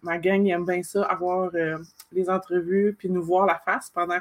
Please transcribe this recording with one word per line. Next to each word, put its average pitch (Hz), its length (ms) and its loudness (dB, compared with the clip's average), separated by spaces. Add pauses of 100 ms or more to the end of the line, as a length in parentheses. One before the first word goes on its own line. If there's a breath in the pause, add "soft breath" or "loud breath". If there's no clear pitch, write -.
ma 170 160 -4
gang 190 300 2
aime 175 180 0
bien 180 160 0
ça, 202 220 -2
avoir, 180 500 -2
euh, 160 240 -2 (340)
les 180 160 0
entrevues 185 680 0
puis 196 100 -8
nous 180 160 0
voir 180 220 4
la 170 180 2
face 208 280 -4
pendant 175 300 -2